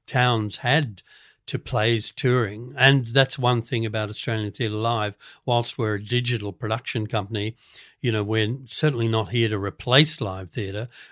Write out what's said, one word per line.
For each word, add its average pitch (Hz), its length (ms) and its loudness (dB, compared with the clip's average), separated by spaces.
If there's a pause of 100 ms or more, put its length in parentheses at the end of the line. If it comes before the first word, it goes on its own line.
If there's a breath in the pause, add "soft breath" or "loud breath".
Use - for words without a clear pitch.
towns 120 520 0
had 127 440 0 (440 soft breath)
to - 120 -4
plays 113 540 0
touring. 123 640 0
And 131 300 6
that's 131 320 2
one 123 240 2
thing 117 220 -2
about 107 240 -4
Australian 107 440 -4
Theatre 107 220 -4
Live. 107 400 0 (300 loud breath)
Whilst 120 340 0
we're 107 180 0
a 101 80 -8
digital 120 480 -2
production 107 560 -4
company, 104 480 -4 (440 loud breath)
you 120 120 0
know, 107 100 0
we're 110 340 0 (100)
certainly 120 420 0
not 110 220 0
here 117 180 2
to 107 100 -2
replace 123 640 2
live 95 300 -6
theatre. 104 380 -6 (240 loud breath)